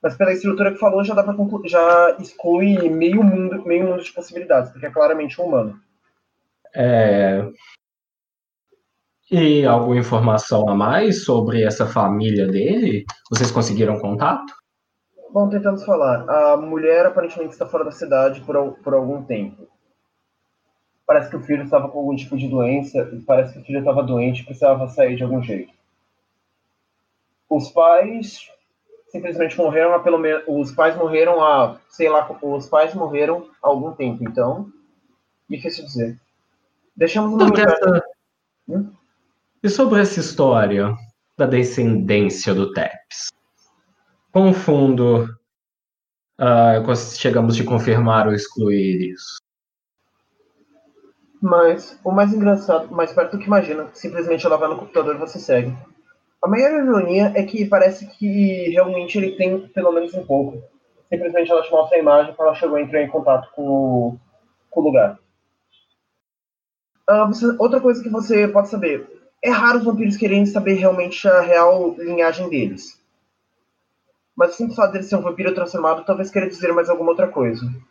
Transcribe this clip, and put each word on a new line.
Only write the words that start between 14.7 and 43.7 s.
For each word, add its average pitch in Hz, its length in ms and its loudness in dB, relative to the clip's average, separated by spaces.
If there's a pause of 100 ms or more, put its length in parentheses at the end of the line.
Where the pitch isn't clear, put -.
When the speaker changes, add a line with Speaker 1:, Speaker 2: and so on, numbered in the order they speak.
Speaker 1:
Bom, 202 160 2
tentamos 196 360 -2
falar. 143 440 0
A 147 300 4
mulher 160 480 2
aparentemente 175 460 -4
está - 120 -8
fora 156 200 -4
da 151 80 -8
cidade 135 500 -2
por 143 140 -4
al-, 139 160 -2
por - 200 -8
algum 135 300 -2
tempo. 104 440 -10 (1400)
Parece - 220 2
que 165 80 -12
o 131 60 -10
filho 143 220 -4
estava 139 240 0
com 143 100 -10
algum 139 160 -4
tipo 131 240 -8
de 131 80 -6
doença, 127 680 -2
e 117 100 -16
parece 131 300 0
que - 60 -20
o - 60 -20
filho 139 160 -6
estava 139 200 0
doente 123 420 -2
e - 20 -18
precisava 131 440 0
sair 123 280 0
de 123 80 -6
algum 127 180 -4
jeito. 98 300 -10 (1800)
Os 147 220 -4
pais 190 800 2 (600)
simplesmente 170 500 -6
morreram 160 340 2
há 175 60 2
pelo 175 200 0
menos, 156 280 -2
os 143 240 -4
pais 165 240 2
morreram 165 480 2
há, 143 460 2
sei 160 200 -2
lá, 151 220 0 (100)
os 143 280 -6
pais 160 260 2
morreram 160 560 -4 (100)
há 139 60 -2
algum 143 240 0
tempo, 123 320 -8
então, 127 480 -4 (760)
difícil 151 360 -10
dizer. 120 320 -8 (800)
Deixamos 214 380 -2
uma 220 120 4
Speaker 2:
Sobre 214 160 4
Speaker 1:
mensagem. 190 360 2
Speaker 2:
essa - 80 -2 (640)
Speaker 1:
Hum? 202 240 -6 (720)
Speaker 2:
E 208 40 2
sobre 214 320 2
essa 196 200 0
história 110 720 0 (420)
da 147 80 2
descendência 110 1120 0
do 95 180 -2
Tepes? - 580 -8 (1040)